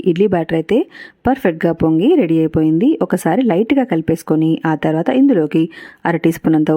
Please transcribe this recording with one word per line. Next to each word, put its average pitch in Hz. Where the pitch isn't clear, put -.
ఇడ్లీ 175
బ్యాటర్ 165
అయితే 160
పర్ఫెక్ట్గా 185
పొంగి 160
రెడీ 165
అయిపోయింది. 160
ఒకసారి 180
లైట్గా 226
కలిపేసుకొని 160
ఆ -
తర్వాత 160
ఇందులోకి 170
అర 170
టీ 165
స్పూన్ 160
అంత 156